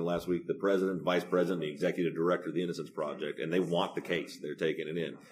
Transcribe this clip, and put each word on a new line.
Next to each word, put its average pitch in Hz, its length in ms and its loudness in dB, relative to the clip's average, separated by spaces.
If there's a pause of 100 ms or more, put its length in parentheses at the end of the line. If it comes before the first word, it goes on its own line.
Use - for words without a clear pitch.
last 85 260 0
week, 87 180 0
the 82 80 0
president, 95 480 2
vice 90 220 2
president, 90 380 2
the 76 80 -2
executive 82 440 0
director 85 360 2
of 76 40 -6
the 87 80 2
Innocence 82 280 -4
Project, 73 500 -4
and 80 120 -2
they 92 80 6
want 87 340 2
the 85 80 -2
case. - 380 -4
They're 73 140 -6
taking 78 340 0
it 80 80 -4
in. 76 200 -4 (160)